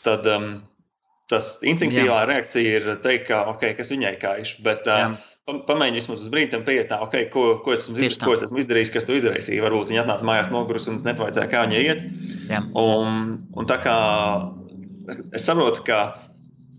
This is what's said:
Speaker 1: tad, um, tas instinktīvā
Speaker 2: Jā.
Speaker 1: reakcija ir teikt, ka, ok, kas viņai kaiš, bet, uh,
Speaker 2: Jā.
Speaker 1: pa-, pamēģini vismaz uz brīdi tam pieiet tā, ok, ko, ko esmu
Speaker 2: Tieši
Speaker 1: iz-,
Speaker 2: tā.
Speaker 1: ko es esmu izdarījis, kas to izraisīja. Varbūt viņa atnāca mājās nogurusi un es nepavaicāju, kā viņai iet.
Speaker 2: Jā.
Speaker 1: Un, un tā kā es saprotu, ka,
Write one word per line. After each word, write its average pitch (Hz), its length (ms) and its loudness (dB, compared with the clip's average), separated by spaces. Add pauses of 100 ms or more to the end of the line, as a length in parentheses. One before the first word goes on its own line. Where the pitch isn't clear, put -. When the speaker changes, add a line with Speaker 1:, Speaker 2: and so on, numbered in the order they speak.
Speaker 1:
tad, 107 220 2
um, 104 260 0 (760)
tas - 320 0
instinktīvā 131 640 2
Speaker 2:
Jā. 110 80 0
Speaker 1:
reakcija 117 480 2
ir 104 80 0 (160)
teikt, 127 260 0
ka, 107 220 2
ok, 110 260 -2
kas 120 140 -6
viņai 120 260 -2
kaiš, 101 460 -4
bet, 107 240 0
uh, 107 160 4
Speaker 2:
Jā. 110 60 2 (360)
Speaker 1:
pa-, 143 220 -8
pamēģini 139 320 2
vismaz 110 240 -4
uz 110 100 -8
brīdi 147 220 2
tam 113 100 -2
pieiet 127 240 2
tā, 107 140 -2
ok, 110 160 -2 (100)
ko, 131 140 0 (180)
ko 131 140 0
esmu 113 240 -2
Speaker 2:
Tieši 123 160 2
Speaker 1:
iz-, - 80 -6
Speaker 2:
tā. 117 80 2
Speaker 1:
ko 113 80 6
es 113 80 -2
esmu 123 160 -2
izdarījis, 113 320 2
kas 113 100 -2
to 127 140 2
izraisīja. 107 480 0
Varbūt 107 240 0
viņa 113 160 2
atnāca 104 180 -2
mājās 107 260 2
nogurusi 117 380 -2
un 113 80 -4
es - 80 -8
nepavaicāju, 110 460 0
kā 117 160 4
viņai 107 180 2
iet. 156 220 0 (400)
Speaker 2:
Jā. 107 160 -2 (100)
Speaker 1:
Un, 110 600 2 (160)
un 113 180 -6
tā 127 140 2
kā 117 160 4 (1300)
es 113 120 -4
saprotu, 151 400 2
ka, 110 160 2 (800)